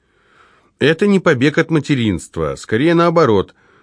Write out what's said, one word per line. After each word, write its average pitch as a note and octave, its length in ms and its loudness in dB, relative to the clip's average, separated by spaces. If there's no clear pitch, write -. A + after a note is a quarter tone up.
Это D#3+ 280 0
не G3 120 2
побег D3 380 0
от E3 120 0
материнства, G#2+ 880 -2
скорее D#3 380 -2
наоборот. E3 580 2